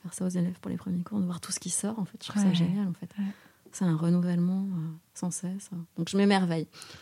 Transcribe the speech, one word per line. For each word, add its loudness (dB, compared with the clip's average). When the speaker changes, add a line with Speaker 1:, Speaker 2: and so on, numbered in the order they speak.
Speaker 1:
faire -12
ça -4
aux 0
élèves -2
pour -8
les -4
premiers -2
cours, -4
de 2
voir -4
tout -10
ce -6
qui -8
sort, -2
en -2
fait. -18
Je -12
trouve 2
Speaker 2:
Ouais. 6
Speaker 1:
ça 6
génial, 2
en -2
fait. -12
Speaker 2:
Ouais. -2
Speaker 1:
C'est -2
un 4
renouvellement, 2
euh, -2
sans -4
cesse. -6
Donc, -2
je -2
m'émerveille 6